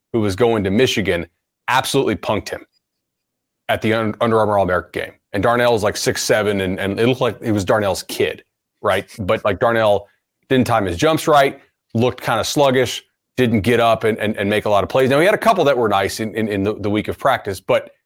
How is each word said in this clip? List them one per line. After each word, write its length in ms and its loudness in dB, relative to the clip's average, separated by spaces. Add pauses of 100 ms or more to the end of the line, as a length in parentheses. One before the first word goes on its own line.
(120)
who 80 0
was 160 0
going 300 2
to 60 0
Michigan 560 0 (420)
absolutely 480 0
punked 320 -6
him 160 -12 (1040)
at 120 0
the 120 0
Un-, 260 -2
Under 180 2
Armour 200 2
All-America 420 -2
game. 140 -10 (180)
And 100 -4
Darnell 300 2
was, 120 0
like, 120 -2
six 260 -4
seven, 380 0
and, 180 -2
and 220 -4
it 80 2
looked 140 0
like 180 -2
it 140 -2
was 100 0
Darnell's 400 0
kid, 400 -4 (380)
right? 360 -2
But, 280 -4
like, 140 -2
Darnell 500 2 (400)
didn't 180 2
time 180 0
his 120 -4
jumps 300 0
right, 320 4 (340)
looked 280 0
kinda 220 -2
sluggish, 600 0 (320)
didn't 260 2
get 180 2
up 240 2
and, 160 0
and, 180 -4
and 120 -2
make 160 0
a 40 -2
lot 140 2
of 60 -6
plays. 200 2
Now, 100 2
he 60 4
had 80 2
a 60 -2
couple 240 2
that 140 2
were 120 2
nice 300 0
in, 160 -6
in, 120 -2
in 160 -2
the, 120 -2
the 140 -6
week 180 -2
of 100 -6
practice, 420 -2
but 320 -2 (140)